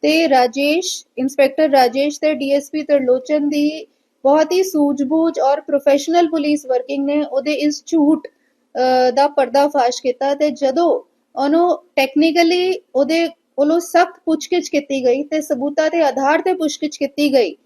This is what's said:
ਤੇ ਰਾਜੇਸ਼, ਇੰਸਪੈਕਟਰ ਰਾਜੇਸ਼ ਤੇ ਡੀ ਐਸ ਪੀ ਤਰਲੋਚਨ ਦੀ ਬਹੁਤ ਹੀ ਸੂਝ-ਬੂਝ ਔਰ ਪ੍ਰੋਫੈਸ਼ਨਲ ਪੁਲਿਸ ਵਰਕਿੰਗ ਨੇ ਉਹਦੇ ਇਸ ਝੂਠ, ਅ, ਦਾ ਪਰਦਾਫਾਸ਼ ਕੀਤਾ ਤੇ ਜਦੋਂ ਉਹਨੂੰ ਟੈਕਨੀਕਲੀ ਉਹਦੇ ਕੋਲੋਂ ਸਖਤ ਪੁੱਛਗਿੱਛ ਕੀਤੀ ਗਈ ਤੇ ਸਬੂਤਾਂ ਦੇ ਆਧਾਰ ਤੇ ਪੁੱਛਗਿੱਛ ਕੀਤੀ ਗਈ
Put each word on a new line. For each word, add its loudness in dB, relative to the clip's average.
ਤੇ 2
ਰਾਜੇਸ਼, 0
ਇੰਸਪੈਕਟਰ 0
ਰਾਜੇਸ਼ 2
ਤੇ 0
ਡੀ -4
ਐਸ -2
ਪੀ -6
ਤਰਲੋਚਨ 0
ਦੀ -2
ਬਹੁਤ 2
ਹੀ 2
ਸੂਝ-ਬੂਝ 0
ਔਰ 0
ਪ੍ਰੋਫੈਸ਼ਨਲ 0
ਪੁਲਿਸ -2
ਵਰਕਿੰਗ -4
ਨੇ -2
ਉਹਦੇ -4
ਇਸ -2
ਝੂਠ, 2
ਅ, -2
ਦਾ 2
ਪਰਦਾਫਾਸ਼ 0
ਕੀਤਾ -2
ਤੇ 0
ਜਦੋਂ 0
ਉਹਨੂੰ 0
ਟੈਕਨੀਕਲੀ 2
ਉਹਦੇ 0
ਕੋਲੋਂ -2
ਸਖਤ 0
ਪੁੱਛਗਿੱਛ -2
ਕੀਤੀ -4
ਗਈ 0
ਤੇ -4
ਸਬੂਤਾਂ -2
ਦੇ -2
ਆਧਾਰ 0
ਤੇ -2
ਪੁੱਛਗਿੱਛ -6
ਕੀਤੀ -2
ਗਈ 2